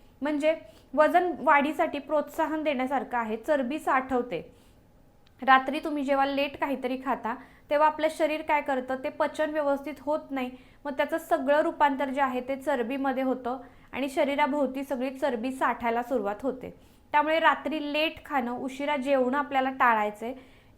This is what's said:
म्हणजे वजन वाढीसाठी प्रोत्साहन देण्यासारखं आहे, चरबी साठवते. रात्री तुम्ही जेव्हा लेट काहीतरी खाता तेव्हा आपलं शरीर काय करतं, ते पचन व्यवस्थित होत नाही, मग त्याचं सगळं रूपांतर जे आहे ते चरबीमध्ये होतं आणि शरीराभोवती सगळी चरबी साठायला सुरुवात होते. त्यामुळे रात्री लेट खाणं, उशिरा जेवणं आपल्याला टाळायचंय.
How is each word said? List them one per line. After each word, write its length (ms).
म्हणजे 340
वजन 440
वाढीसाठी 600
प्रोत्साहन 640
देण्यासारखं 560
आहे, 180
चरबी 420
साठवते. 760
रात्री 420
तुम्ही 200
जेव्हा 220
लेट 300
काहीतरी 480
खाता 300
तेव्हा 160
आपलं 240
शरीर 320
काय 180
करतं, 360
ते 120
पचन 420
व्यवस्थित 500
होत 200
नाही, 200
मग 80
त्याचं 260
सगळं 420
रूपांतर 480
जे 120
आहे 200
ते 160
चरबीमध्ये 680
होतं 360
आणि 160
शरीराभोवती 760
सगळी 260
चरबी 400
साठायला 520
सुरुवात 400
होते. 380
त्यामुळे 280
रात्री 520
लेट 340
खाणं, 260
उशिरा 440
जेवणं 420
आपल्याला 320
टाळायचंय. 640